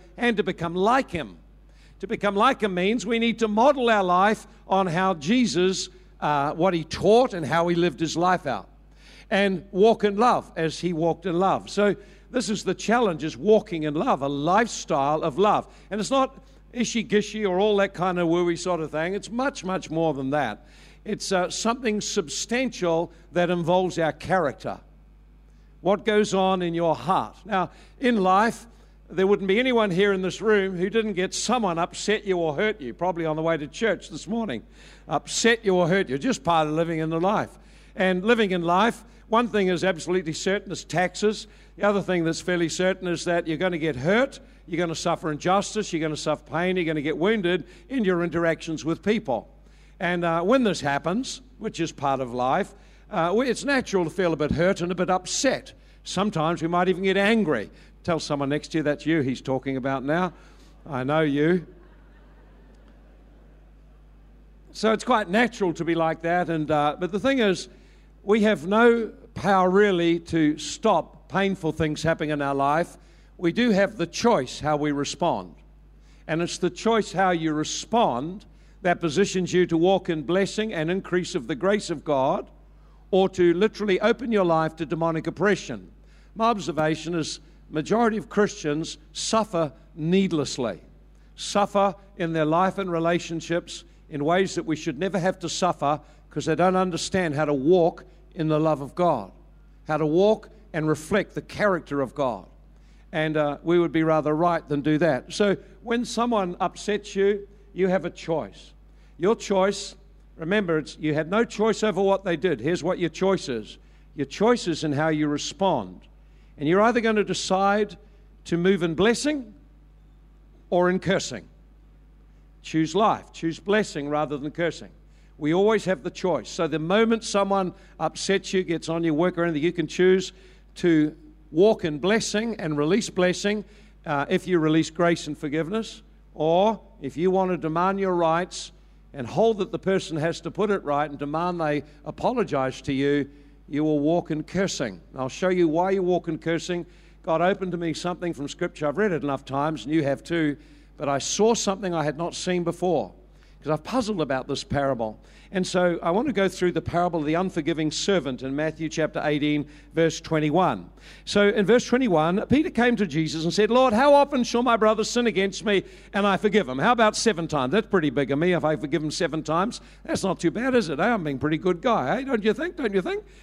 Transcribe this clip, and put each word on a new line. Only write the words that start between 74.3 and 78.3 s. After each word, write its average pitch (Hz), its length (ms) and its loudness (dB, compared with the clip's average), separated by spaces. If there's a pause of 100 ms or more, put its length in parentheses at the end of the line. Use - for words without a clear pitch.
how 147 180 0
we 147 140 -2
respond. 139 640 -2 (720)
And 165 140 -2
it's 165 180 -6
the 180 100 0
choice 220 420 0
how 185 200 2
you 160 200 0
respond 156 920 -2 (380)